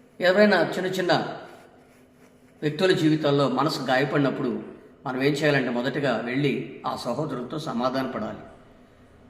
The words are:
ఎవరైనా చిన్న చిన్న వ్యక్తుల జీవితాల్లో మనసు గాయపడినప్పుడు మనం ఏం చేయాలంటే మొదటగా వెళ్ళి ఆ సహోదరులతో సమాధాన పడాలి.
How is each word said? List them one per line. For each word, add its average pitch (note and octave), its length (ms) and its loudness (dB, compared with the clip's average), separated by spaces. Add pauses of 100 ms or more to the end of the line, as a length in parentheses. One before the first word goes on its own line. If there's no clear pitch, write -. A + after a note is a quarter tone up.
(200)
ఎవరైనా F#3 580 4
చిన్న F#3 80 -2
చిన్న F3+ 400 0 (1400)
వ్యక్తుల D#3+ 300 2
జీవితాల్లో D3 560 4
మనసు C3+ 320 0
గాయపడినప్పుడు C3 840 0 (440)
మనం C3 160 -4
ఏం D3 100 4
చేయాలంటే C#3+ 360 2
మొదటగా B2 560 -2
వెళ్ళి B2+ 600 -2
ఆ B2 100 -4
సహోదరులతో C3 640 -6
సమాధాన B2+ 480 -4
పడాలి. G#2+ 320 -8 (920)